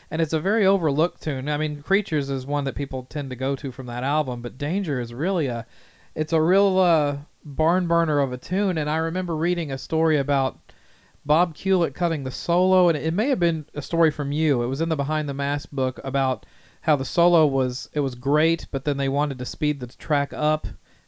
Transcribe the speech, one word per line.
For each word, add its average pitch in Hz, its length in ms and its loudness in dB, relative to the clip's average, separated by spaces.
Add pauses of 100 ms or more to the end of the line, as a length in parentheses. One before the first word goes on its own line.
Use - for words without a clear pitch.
(100)
and 160 100 -2
it's 156 120 0
a 160 80 0
very 202 260 0
overlooked 170 560 2
tune. 139 260 -4
I 147 80 -2
mean, 147 260 -4
Creatures 165 460 0
is 135 160 -4
one 143 200 -2
that 131 100 -4
people 135 300 -4
tend 139 260 -6
to 127 60 -6
go 131 200 -2
to 135 140 -6
from 123 160 -12
that 120 160 -6
album, 135 400 -2
but 120 160 -8
Danger 160 420 -2
is 117 140 -6
really 165 320 0
a, 120 180 -4 (520)
it's 156 160 -2
a 160 100 4
real, 190 360 4
uh, 151 400 4 (280)
barn 160 400 2
burner 165 320 2
of 135 140 2
a 127 60 -6
tune, 190 380 0
and 151 140 -2
I 156 60 0
remember 165 400 -2
reading 170 340 0
a 135 80 -4
story 160 400 2
about 135 400 0 (680)
Bob 160 300 2
Kulick 175 400 0
cutting 165 300 -2
the 127 60 -4
solo, 185 580 2
and 156 100 2
it 160 160 0
may 220 140 0
have 254 100 2
been 165 340 0
a 143 100 -6
story 165 280 2
from 143 220 -4
you. 147 300 2
It 117 40 0
was 135 140 -2
in 165 80 0
the 165 80 0
Behind 147 320 -2
the 139 60 -4
Mask 139 360 -4
book 131 320 -2
about 131 420 -2 (380)
how 151 140 2
the 131 80 -4
solo 170 420 4
was, 131 460 -2
it 151 80 -2
was 135 160 -2
great, 151 540 0
but 135 140 -4
then 143 120 0
they 139 120 -2
wanted 143 300 -2
to 127 80 -6
speed 147 340 -2
the 127 60 -6
track 143 460 -2
up, 151 340 0 (420)